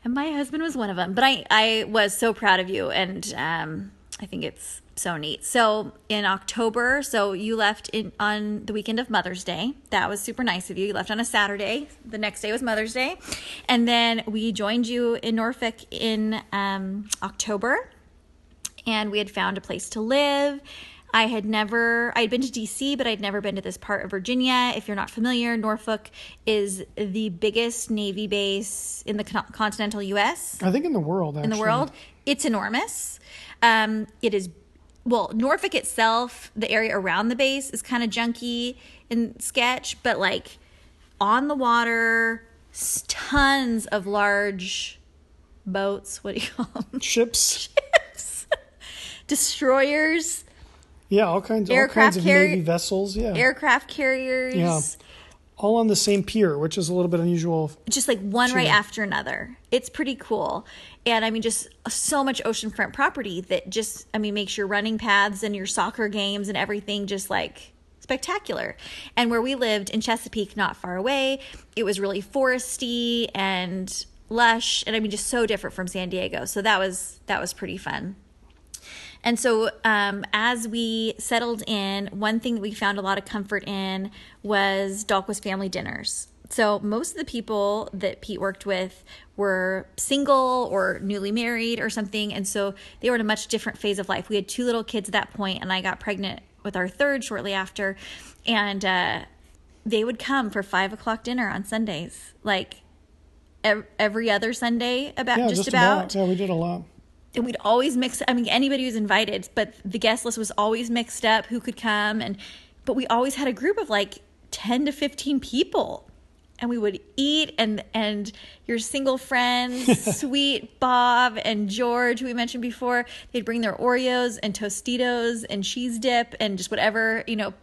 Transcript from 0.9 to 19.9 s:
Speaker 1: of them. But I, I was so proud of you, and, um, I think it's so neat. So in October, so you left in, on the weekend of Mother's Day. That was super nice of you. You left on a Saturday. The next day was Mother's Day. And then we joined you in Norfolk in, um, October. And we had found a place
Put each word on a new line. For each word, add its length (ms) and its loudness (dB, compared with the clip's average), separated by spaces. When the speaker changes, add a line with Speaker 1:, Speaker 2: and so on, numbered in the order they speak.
Speaker 1:
of 60 -4
them. 180 -2
But 100 4
I, 260 2
I 380 4
was 260 4
so 200 2
proud 260 4
of 80 -2
you, 220 -2
and, 460 -2
um, 560 -4
I 60 -10
think 180 -8
it's 380 -10
so 200 -4
neat. 280 -8
So 480 2
in 160 0
October, 760 0
so 300 0
you 240 -2
left 320 0
in, 320 -4
on 460 -2
the 80 -6
weekend 260 -2
of 80 -4
Mother's 340 0
Day. 320 -4
That 180 2
was 120 -4
super 240 -4
nice 260 -2
of 60 -6
you. 120 -2
You 40 -4
left 180 -4
on 80 -2
a 60 0
Saturday. 640 0
The 140 -10
next 240 -4
day 100 -2
was 100 -2
Mother's 300 -2
Day. 240 -2
And 200 6
then 380 4
we 260 -2
joined 340 0
you 360 0
in 140 0
Norfolk 400 -2
in, 520 -2
um, 560 -4
October. 680 -2
And 240 -2
we 80 -2
had 120 -4
found 260 -2
a 60 -8
place 280 -8